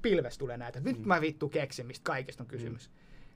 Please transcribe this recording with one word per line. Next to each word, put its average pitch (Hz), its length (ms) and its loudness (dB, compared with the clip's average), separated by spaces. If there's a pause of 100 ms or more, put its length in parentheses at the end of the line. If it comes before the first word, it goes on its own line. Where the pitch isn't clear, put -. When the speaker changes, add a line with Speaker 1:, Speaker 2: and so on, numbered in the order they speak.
Speaker 1:
pilves 175 360 4
tulee 123 180 -4
näitä, 120 240 -6
nyt 165 180 2
Speaker 2:
Mm. 110 100 -2
Speaker 1:
mä 175 120 8
vittu 151 280 0
keksin, 139 380 -2
mistä - 180 -10
kaikesta 135 380 -2
on 117 60 -10
kysymys. 117 420 -8
Speaker 2:
Mm. - 40 -20 (400)